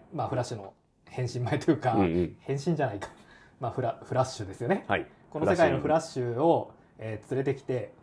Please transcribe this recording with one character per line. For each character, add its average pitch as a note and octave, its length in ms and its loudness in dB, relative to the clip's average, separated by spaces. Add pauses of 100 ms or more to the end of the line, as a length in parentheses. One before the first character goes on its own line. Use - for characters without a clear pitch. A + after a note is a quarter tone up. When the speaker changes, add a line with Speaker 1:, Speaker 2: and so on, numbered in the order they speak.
(120)
Speaker 1:
ま C#3 120 -4
あ、 G#2 40 -4
フ - 80 -4
ラ A#2+ 80 0
ッ - 40 -10
シ B2 80 -8
ュ - 20 -8
の G2 160 -14 (340)
変 B2 240 -4
身 B2 100 -4
前 B2 180 0
と - 120 2
い - 40 6
う - 20 -2
か、 A#2+ 160 0
Speaker 2:
う G#2+ 60 2
ん - 20 6
う - 40 6
ん。 E2+ 340 2
Speaker 1:
変 C3+ 160 -4
身 D#3 200 0
じ C#3+ 80 0
ゃ B2+ 40 2
な G#2 80 -4
い G2 40 -8
か。 - 100 -10 (500)
ま A#2+ 100 -4
あ、 - 20 -8
フ C3 100 -4
ラ-、 A#2 220 -2
フ - 100 -8
ラ B2+ 120 4
ッ - 20 -6
シ - 160 -10
ュ F2+ 40 -10
で F#2+ 60 -10
す - 80 -10
よ A#2 60 -4
ね。 G3 200 0
Speaker 2:
は G2 100 2
い。 - 100 -4 (220)
Speaker 1:
こ - 100 -6
の D#3+ 100 2
世 F#3 60 6
界 D#3+ 160 6
の C3+ 80 0
フ D3+ 80 -2
ラ D#3 120 6
ッ D#3+ 40 -6
シ - 160 -8
ュ A#2+ 240 -2
を、 D3+ 280 2 (260)
え A2 280 -8
ー、 C3 100 -4
連 C3+ 80 0
れ C#3 100 0
て - 60 -14
き - 40 -20
て、 B2 400 -4